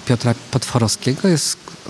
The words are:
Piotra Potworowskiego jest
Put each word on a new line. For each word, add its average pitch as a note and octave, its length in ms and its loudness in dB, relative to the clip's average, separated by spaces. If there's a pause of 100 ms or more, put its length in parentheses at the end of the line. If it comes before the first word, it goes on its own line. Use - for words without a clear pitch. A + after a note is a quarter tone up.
Piotra A#2+ 280 2 (180)
Potworowskiego B2 760 0
jest E3 300 2 (320)